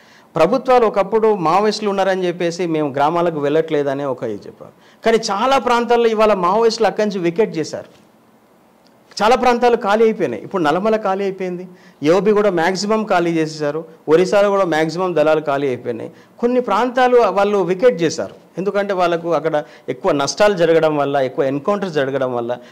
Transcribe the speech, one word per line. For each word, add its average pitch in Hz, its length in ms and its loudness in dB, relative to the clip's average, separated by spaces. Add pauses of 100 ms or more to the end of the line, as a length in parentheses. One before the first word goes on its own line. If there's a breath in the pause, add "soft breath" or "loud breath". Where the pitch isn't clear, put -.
(360 soft breath)
ప్రభుత్వాలు 240 500 2
ఒకప్పుడు 208 500 0
మావోయిస్టులు 202 540 0
ఉన్నారని 190 380 -2
చెప్పేసి 175 380 -4
మేము 156 280 -2
గ్రామాలకు 160 460 0
వెళ్ళట్లేదని 143 640 -2
ఒక 131 180 -6
ఇది 107 240 -10
చెప్పారు, - 580 -14
కానీ 226 120 2
చాలా 220 400 0
ప్రాంతాల్లో 240 520 2
ఇవాళ 214 240 2
మావోయిస్టులు 214 540 0
అక్కడి 208 200 -2
నుంచి 196 120 -4
వికెట్ 170 380 -2
చేశారు. 143 280 -8 (1400)
చాలా 233 120 6
ప్రాంతాలు 240 400 4
ఖాళీ 220 280 2
అయిపోయినాయి. 165 400 0
ఇప్పుడు 180 200 -2
నల్లమల 190 340 2
ఖాళీ 196 260 -2
అయిపోయింది, 185 440 -6 (360 loud breath)
ఏఓబి 185 280 4
కూడా 208 180 4
మ్యాక్సిమం 190 560 0
ఖాళీ 175 260 0
చేసేశారు, 156 540 -4 (240 loud breath)
ఒరిస్సాలో 185 400 4
కూడా 196 140 2
మ్యాక్సిమం 165 520 -2
దళాలు 151 260 2
ఖాళీ 143 260 -2
అయిపోయినాయి. 120 440 -8 (280 loud breath)
కొన్ని 247 220 0
ప్రాంతాలు 247 560 2
వాళ్ళు 202 400 2
వికెట్ 185 440 0
చేశారు, 165 340 -4 (220)
ఎందుకంటే 202 360 -4
వాళ్ళకు 170 400 -2
అక్కడ 151 300 -2 (260 loud breath)
ఎక్కువ 165 220 -2
నష్టాలు 151 420 2
జరగడం 160 440 2
వల్ల, 143 200 -2
ఎక్కువ 135 280 -2
ఎన్‌కౌంటర్స్ 180 480 -4
జరగడం 135 400 -2
వల్ల, 120 200 -4 (180 loud breath)